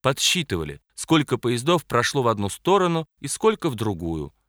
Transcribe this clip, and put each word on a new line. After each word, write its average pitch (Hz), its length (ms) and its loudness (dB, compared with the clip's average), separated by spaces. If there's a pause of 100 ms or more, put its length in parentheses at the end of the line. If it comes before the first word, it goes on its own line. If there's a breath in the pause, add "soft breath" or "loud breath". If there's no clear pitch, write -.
Подсчитывали, 92 800 -2 (140)
сколько 147 440 0
поездов 123 480 0
прошло 123 360 0
в 117 60 2
одну 101 200 0
сторону 170 580 0 (140)
и 139 80 -10
сколько - 420 0
в 127 40 -6
другую 82 600 -4 (140)